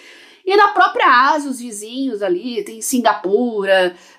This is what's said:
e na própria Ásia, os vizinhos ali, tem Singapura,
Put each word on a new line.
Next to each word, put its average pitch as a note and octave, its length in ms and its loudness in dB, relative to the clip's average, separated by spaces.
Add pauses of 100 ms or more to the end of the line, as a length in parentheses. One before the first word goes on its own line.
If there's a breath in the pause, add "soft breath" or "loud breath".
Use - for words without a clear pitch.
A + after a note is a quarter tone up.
(460 loud breath)
e F#4 100 2
na G4+ 120 6
própria G4 380 0 (260)
Ásia, C#4+ 180 -2
os A#3 80 -8
vizinhos A3+ 640 -8
ali, G3+ 400 -4
tem A3 180 -12
Singapura, G3+ 1160 0 (220 loud breath)